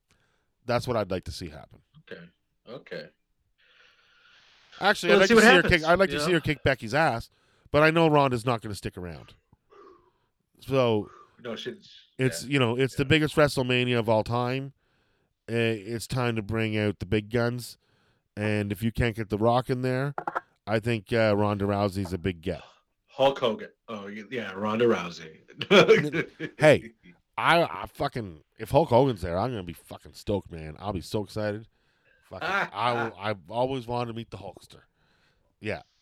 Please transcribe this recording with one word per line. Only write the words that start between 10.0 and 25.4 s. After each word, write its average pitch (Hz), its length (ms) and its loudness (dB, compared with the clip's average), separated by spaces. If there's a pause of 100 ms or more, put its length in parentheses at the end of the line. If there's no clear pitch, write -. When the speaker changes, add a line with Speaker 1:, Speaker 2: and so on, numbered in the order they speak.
Speaker 1:
So 120 500 0 (320)
Speaker 2:
No, 117 140 -10
she's, - 340 -12 (280)
Speaker 1:
it's, 131 260 -2
Speaker 2:
yeah. 123 80 -10
Speaker 1:
you 143 60 2
know, 120 180 2
it's 131 180 0
the 147 100 -2
Speaker 2:
Yeah. 131 40 -12
Speaker 1:
biggest 151 280 2
WrestleMania 123 640 2
of 110 100 -2
all 110 160 2
time. 123 480 -4 (800)
Uh, 113 40 -4
it's 113 520 -2
time 123 300 -2
to 113 60 -4
bring 110 340 -2
out 107 220 0
the - 80 -10
big 104 240 -2
guns, 120 480 -2 (580)
and 104 360 0
if 101 100 -8
you 113 80 0
can't 117 240 0
get 107 140 -8
The 104 100 -2
Rock 117 320 2
in 127 120 -4
there, 127 320 -2 (520)
I 110 140 0
think, 113 320 -4
uh, 110 240 4
Ronda 104 300 0
Rousey's 101 460 -2
a 92 60 -4
big 87 240 -4
get. 80 200 -6 (460)
Speaker 2:
Hulk 135 300 2
Hogan. 107 300 -4 (200)
Oh, 104 180 -12
y-, 104 240 -14
yeah, 110 220 -8
Ronda 107 340 -2
Rousey. 90 520 -2 (320)